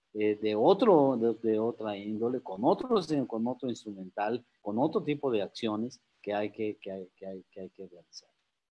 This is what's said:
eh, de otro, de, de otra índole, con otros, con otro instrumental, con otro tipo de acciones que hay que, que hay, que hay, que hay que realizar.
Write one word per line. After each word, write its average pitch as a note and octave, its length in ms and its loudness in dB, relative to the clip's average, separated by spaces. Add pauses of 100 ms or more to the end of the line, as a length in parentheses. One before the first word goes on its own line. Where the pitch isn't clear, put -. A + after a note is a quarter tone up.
(140)
eh, G#2+ 280 2
de G#2+ 140 0
otro, D3 640 6
de, A2+ 320 0
de G#2+ 100 4
otra A2 380 -2
índole, A2 440 -2
con F#2+ 220 -6
otros, G3 440 2 (200)
con A2+ 200 -4
otro B2+ 220 -6
instrumental, G#2 760 -6 (180)
con G#2 180 -4
otro F3 240 0
tipo C#3+ 280 -2
de G#2+ 100 2
acciones G#2+ 600 -6 (200)
que G2+ 120 -6
hay G#2 180 -2
que, G#2+ 300 -6
que G2 100 -12
hay, F#2+ 240 -10
que F#2+ 120 -18
hay, F#2+ 240 -12
que G2 100 -16
hay F#2 80 -14
que F#2 180 -18
realizar. - 420 -20 (420)